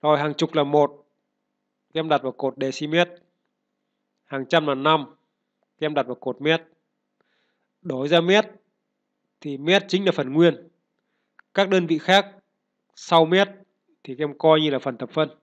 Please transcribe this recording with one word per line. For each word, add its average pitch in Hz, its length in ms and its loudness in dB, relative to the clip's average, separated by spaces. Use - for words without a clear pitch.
Rồi 147 160 2
hàng 147 160 -4
chục 160 200 -6
là 151 100 0
một, 143 420 0
các 160 60 -4
em 160 80 -6
đặt 143 140 0
vào 131 100 -6
cột 131 280 -6
decimet. 151 480 -2
Hàng 135 240 -8
trăm 160 180 0
là 143 80 -2
năm, 143 400 -2
các - 260 -12
em 151 80 -6
đặt 135 120 -2
vào 123 80 -10
cột 123 260 -10
mét. 160 220 0
Đổi 143 260 -6
ra 170 120 4
mét 196 240 2
thì 143 180 -10
mét 185 300 2
chính 190 160 -2
là 185 80 0
phần 131 200 -6
nguyên. 165 360 2
Các 190 140 0
đơn 185 180 0
vị 160 120 -2
khác 196 380 0
sau 165 300 2
mét 185 240 2
thì 135 160 -14
các 151 60 -4
em 147 140 -10
coi 156 220 4
như 156 100 0
là 135 80 -2
phần 127 180 -8
thập 120 140 -12
phân. 156 180 -2